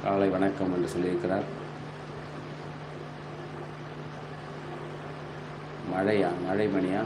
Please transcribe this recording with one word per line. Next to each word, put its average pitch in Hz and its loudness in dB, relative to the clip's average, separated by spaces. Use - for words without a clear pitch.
காலை 98 6
வணக்கம் 95 4
என்று 87 2
சொல்லியிருக்கிறார். 90 2
மழையா? 98 6
மழை 104 6
மணியா? 95 4